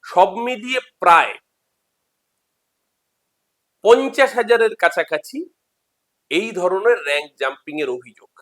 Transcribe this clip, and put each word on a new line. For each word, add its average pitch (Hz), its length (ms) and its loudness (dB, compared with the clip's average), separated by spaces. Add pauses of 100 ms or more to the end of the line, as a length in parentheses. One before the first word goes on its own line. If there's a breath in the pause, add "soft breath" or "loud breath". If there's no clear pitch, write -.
সব 190 320 2
মিলিয়ে 247 440 -6 (200)
প্রায় 160 380 4 (2500)
পঞ্চাশ 262 500 4
হাজারের 226 420 0
কাছাকাছি 170 760 -4 (800)
এই 202 220 -2
ধরনের 190 520 0
র‍্যাঙ্ক 143 360 -4
জাম্পিং 139 420 -8
এর 135 80 -4
অভিযোগ। 123 400 -12 (120)